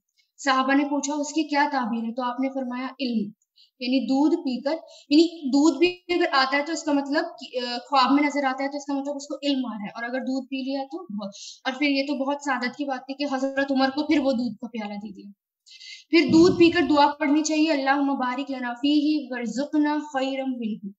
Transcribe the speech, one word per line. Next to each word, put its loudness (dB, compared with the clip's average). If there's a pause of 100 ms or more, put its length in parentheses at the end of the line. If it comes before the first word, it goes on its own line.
(360)
साहबा 2
ने 4
पूछा, -2
"उसकी -2
क्या 0
ताबीर -2
है?" -6
तो -6
आपने -4
फरमाया, -6
"इल्म।" -2 (500)
यानी 2
दूध 2
पीकर, -4 (400)
यानी 4
दूध 4
भी 4
अगर 0
आता 2
है 0
तो -6
इसका -2
मतलब 0
कि, -10
अ, -6
ख्वाब 2
में 4
नजर 0
आता -2
है -2
तो -8
इसका -6
मतलब -6
उसको -10
इल्म 0
आ -8
रहा -10
है, -10
और -8
अगर -6
दूध -4
पी -8
लिया -4
तो -12
बहुत। -8 (340)
और -2
फिर 0
ये 0
तो -4
बहुत -2
सादत -4
की -4
बात -6
थी -12
कि -4
हजरत -2
उमर 2
को -4
फिर 2
वो 2
दूध -2
का -14
प्याला -8
दे -12
दिया। -18 (800)
फिर 4
दूध 8
पीकर 6
दुआ 6
पढ़नी 2
चाहिए, 2
"अल्लाहुम्मा 2
बारिक -4
लना -6
फीही 2
वर्जुकना 0
खैरम -4
मिन्हु, -6